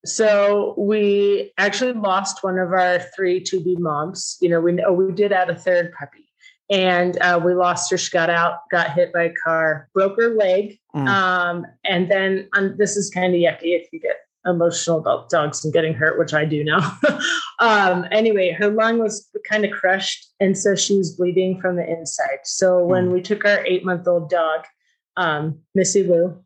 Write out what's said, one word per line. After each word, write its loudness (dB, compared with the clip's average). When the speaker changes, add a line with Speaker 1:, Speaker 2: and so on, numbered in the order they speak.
Speaker 1:
so 2
we 2
actually 0
lost -2
one -2
of -2
our 2
three 0
to-be -2
moms. -6
You 2
know, 2
we, 0
oh, 2
we 2
did 0
add 0
a -4
third -2
puppy, -18
and, 2
uh, 4
we 2
lost 0
her. 0
She -4
got 0
out, 0
got 0
hit 0
by 0
a -2
car, -2
broke 2
her 2
leg. 0
Speaker 2:
Mm. -2
Speaker 1:
Um, 0
and 0
then, 0
um, 0
this 0
is -4
kinda 0
yucky 0
if -20
you -14
get -4
emotional 0
about -2
dogs -2
and -2
getting 0
hurt, 0
which -2
I 2
do -2
now. 0
<laughs> 0
Um, 2
anyway, 2
her 0
lung 2
was -4
kinda 0
crushed, -2
and 2
so 2
she 2
was -2
bleeding 0
from -2
the -4
inside. -6
So 2
when 2
Speaker 2:
Mm. 0
Speaker 1:
we 0
took -4
our 2
eight-month-old 0
dog, -2
um, -2
Missy 2
Lou 2